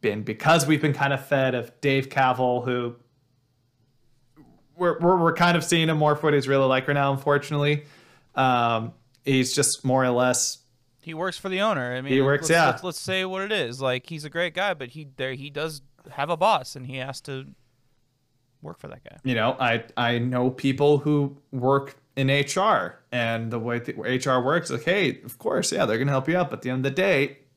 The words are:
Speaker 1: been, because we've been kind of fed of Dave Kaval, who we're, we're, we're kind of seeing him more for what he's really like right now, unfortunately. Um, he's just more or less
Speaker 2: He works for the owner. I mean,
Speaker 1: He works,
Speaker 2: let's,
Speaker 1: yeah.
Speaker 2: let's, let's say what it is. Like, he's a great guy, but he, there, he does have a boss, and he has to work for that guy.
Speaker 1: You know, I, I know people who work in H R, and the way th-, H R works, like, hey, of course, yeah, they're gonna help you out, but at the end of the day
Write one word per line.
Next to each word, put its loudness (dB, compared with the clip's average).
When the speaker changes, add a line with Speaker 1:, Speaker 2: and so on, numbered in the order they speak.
Speaker 1:
been, -2
because 2
we've 4
been 0
kind 0
of -6
fed 0
of -6
Dave 0
Kaval, 0
who -2
we're, 0
we're, 6
we're 4
kind 4
of 2
seeing 2
him 2
more 4
for -2
what 4
he's 2
really 4
like 2
right 0
now, 2
unfortunately. 0
Um, 0
he's 2
just 0
more 2
or 2
less 0
Speaker 2:
He -14
works -6
for -10
the -2
owner. 0
I -6
mean, -4
Speaker 1:
He 4
works, 2
Speaker 2:
let's, -4
Speaker 1:
yeah. 4
Speaker 2:
let's, -2
let's -8
say -2
what -6
it -6
is. -4
Like, -2
he's -12
a -12
great -4
guy, -2
but -10
he, -18
there, -6
he -14
does -8
have -4
a 0
boss, 0
and -12
he -10
has -10
to -10
work -16
for -18
that -20
guy. -20
Speaker 1:
You -2
know, 0
I, 0
I 0
know 0
people 2
who 0
work 0
in 2
H 0
R, 0
and -2
the -4
way -4
th-, -10
H -2
R 2
works, 0
like, -4
hey, 0
of -16
course, -2
yeah, 0
they're 0
gonna 0
help -2
you 0
out, 0
but -8
at -20
the -6
end -2
of -2
the -8
day 0